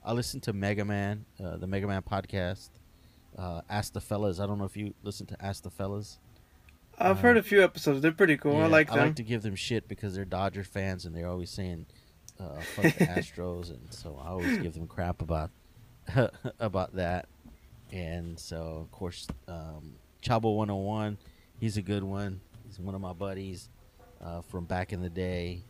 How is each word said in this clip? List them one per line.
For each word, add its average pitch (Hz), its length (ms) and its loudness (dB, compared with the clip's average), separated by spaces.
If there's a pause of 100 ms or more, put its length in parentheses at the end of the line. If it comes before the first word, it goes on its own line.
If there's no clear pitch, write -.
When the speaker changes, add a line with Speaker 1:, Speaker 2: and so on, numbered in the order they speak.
Speaker 1:
I 110 80 -2
listen 123 300 -2
to 113 100 -2
Mega 101 320 0
Man, 101 400 -2 (180)
uh, 85 140 -4
the 87 100 -6
Mega 98 200 0
Man 95 160 0
podcast. 98 680 -2 (680)
Uh, 87 320 -6
Ask 101 240 -2
the 101 80 -4
Fellas. 101 400 0
I 101 60 0
don't 101 120 -2
know 101 60 -2
if 95 120 -6
you 104 260 -6
listen 101 240 -8
to - 180 -12
Ask 98 180 -6
the 95 80 -10
Fellas. 101 480 -6 (800)
Speaker 2:
I've 190 200 6
Speaker 1:
Uh, - 20 0
Speaker 2:
heard 240 160 10
a 208 60 6
few 202 200 8
episodes. 147 380 4
They're 160 120 6
pretty 160 240 6
cool. 147 200 4
I 151 40 6
Speaker 1:
yeah, 160 80 8
Speaker 2:
like 156 220 8
Speaker 1:
I 127 40 -2
like 143 100 6
Speaker 2:
them. 156 120 2
Speaker 1:
to 127 60 -6
give 113 200 0
them 104 140 -2
shit - 320 -2
because 98 260 -6
they're 98 100 -2
Dodger 95 400 -2
fans 92 400 -4
and 82 100 -6
they're 85 140 -4
always 90 220 -4
saying, 87 360 -6 (540)
uh, 78 200 -10 (140)
"Fuck 151 220 4
the 180 100 6
Speaker 2:
<laughs> - 0 -
Speaker 1:
Astros," 87 640 -4
and 67 220 -14
so 73 320 -12
I 80 40 -8
always 92 300 0
give 90 160 -2
them 82 120 -6
crap 87 340 -2
about, 80 300 -2 (580)
<laughs> - 520 0
about 92 340 0
that. 90 340 -2 (640)
And 85 460 -6
so, - 180 -10 (260)
of 78 80 -12
course, - 360 -10 (220)
um, 80 460 -12 (280)
Chabo 113 340 2
one 107 140 0
oh 101 60 0
one, 104 420 -2 (420)
he's 110 160 0
a 107 60 0
good 98 200 0
one. 98 380 -4 (260)
He's 95 120 -16
one 95 160 -6
of 95 60 -6
my 92 120 -8
buddies, 95 560 -8 (560)
uh, 85 180 -8
from 87 220 -8
back 90 280 -2
in 90 100 -4
the 90 80 -2
day. 90 600 -2